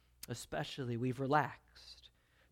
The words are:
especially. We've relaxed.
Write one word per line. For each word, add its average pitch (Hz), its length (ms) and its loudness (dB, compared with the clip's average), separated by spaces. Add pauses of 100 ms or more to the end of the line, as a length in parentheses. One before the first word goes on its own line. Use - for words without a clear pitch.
(280)
especially. 123 680 -4
We've 127 240 0
relaxed. - 880 0 (420)